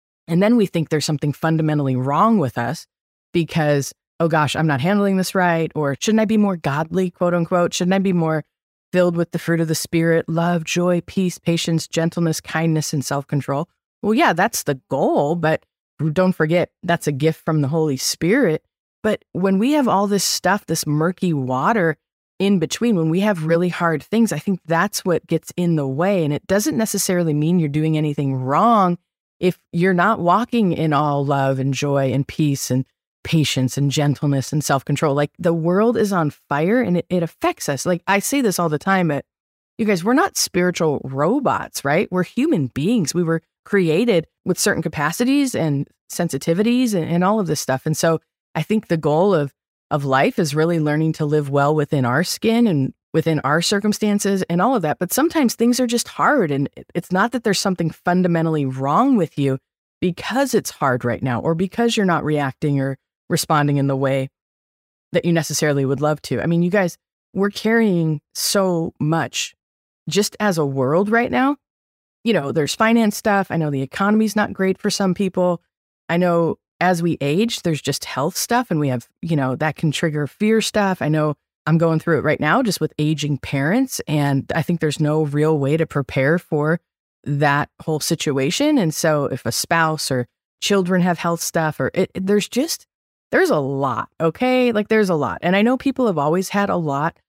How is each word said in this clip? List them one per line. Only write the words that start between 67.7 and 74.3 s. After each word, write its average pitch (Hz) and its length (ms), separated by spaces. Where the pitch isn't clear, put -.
so 180 640
much 151 560
just 196 300
as 202 180
a 151 80
world 139 440
right 233 220
now. 262 260
You 226 100
know, 135 180
there's 143 240
finance 226 400
stuff. 196 360
I 170 60
know 156 120
the 135 120
economy's 208 540